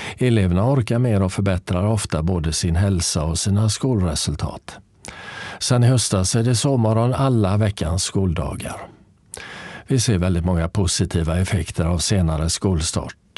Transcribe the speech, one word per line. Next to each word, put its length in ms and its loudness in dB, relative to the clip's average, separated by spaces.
Eleverna 540 4
orkar 260 0
mer 240 2
och 100 0
förbättrar 540 0
ofta 360 -2
både 300 0
sin 240 0
hälsa 480 0
och 140 -2
sina 300 0
skolresultat. 1120 -2
Sen 260 2
i 20 6
höstas 480 2
är 80 2
det 120 2
sovmorgon 600 2
alla 420 2
veckans 460 0
skoldagar. 760 -4
Vi 140 2
ser 180 2
väldigt 260 0
många 240 2
positiva 720 0
effekter 460 -2
av 140 0
senare 520 0
skolstart, 680 -2